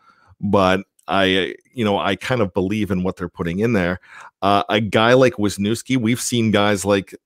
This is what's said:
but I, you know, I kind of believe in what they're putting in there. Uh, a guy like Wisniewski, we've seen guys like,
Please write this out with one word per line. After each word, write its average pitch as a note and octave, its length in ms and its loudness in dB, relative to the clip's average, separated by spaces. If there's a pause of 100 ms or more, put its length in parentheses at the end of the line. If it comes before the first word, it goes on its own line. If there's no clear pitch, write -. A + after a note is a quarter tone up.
(420)
but G2 400 2 (260)
I, F#2+ 480 0 (160)
you A#2+ 140 -6
know, G2+ 120 0
I F#2+ 200 -2
kind B2+ 240 -4
of F#2+ 120 -2
believe G2+ 380 -2
in F#2 120 -2
what F#2 120 -4
they're F2 140 -10
putting E2+ 300 -6
in A#2 140 0
there. F#2 260 0 (420)
Uh, G2+ 280 2
a A2 120 2
guy A2 320 2
like B2+ 220 4
Wisniewski, G#2 640 -2
we've A#2 220 0
seen A2+ 320 -2
guys G2+ 320 2
like, G2 320 -2 (100)